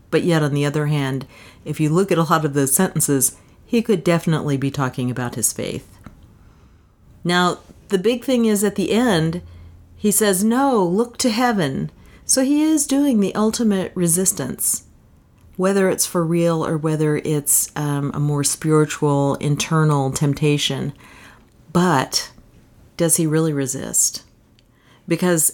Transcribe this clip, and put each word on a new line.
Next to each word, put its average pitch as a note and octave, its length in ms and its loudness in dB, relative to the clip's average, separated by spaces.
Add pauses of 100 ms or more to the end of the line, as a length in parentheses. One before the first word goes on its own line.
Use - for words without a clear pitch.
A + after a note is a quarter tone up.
(100)
but E3 140 2
yet E3 180 2
on C#3+ 100 0
the C#3+ 140 0
other D3 220 -2
hand, C3+ 380 -2 (380)
if D3+ 140 -6
you D3+ 120 2
look F#3+ 200 2
at E3 80 2
a E3+ 60 2
lot D#3 200 2
of C#3+ 100 -2
those C#3 180 0
sentences, D3+ 640 0 (280)
he A#3 180 0
could G3 200 0
definitely D#3+ 540 0
be C3+ 140 -2
talking B2+ 420 -4
about A#2+ 240 -8
his - 160 -4
faith. - 340 -8 (1400)
Now, F3 360 0 (300)
the F#3+ 100 0
big A#3+ 260 0
thing A#3+ 220 2
is G#3 180 2
at G3+ 100 0
the F#3+ 160 -2
end, F3+ 520 0 (540)
he G#3 140 0
says, G3 320 2
"No, A#3+ 420 2
look G#3 340 0
to B3+ 120 0
heaven." G3 640 0 (320)
So C4 200 2
he D4 180 2
is D#4 240 2
doing C#4 340 2
the F#3+ 160 0
ultimate G#3+ 580 0
resistance, F3 920 -2 (720)
whether F#3+ 320 2
it's - 180 0
for E3+ 180 -2
real E3+ 400 0
or D#3+ 120 -2
whether D3+ 420 0
it's, - 580 -2
um, C#3+ 360 -2
a - 60 -8
more D3 240 0
spiritual, D3 920 0
internal D3 760 0
temptation. C#3+ 840 -2 (800)
But F3 580 0 (640)
does E3 200 0
he E3 100 2
really D#3 260 0
resist? - 680 -4 (840)
Because E3+ 480 0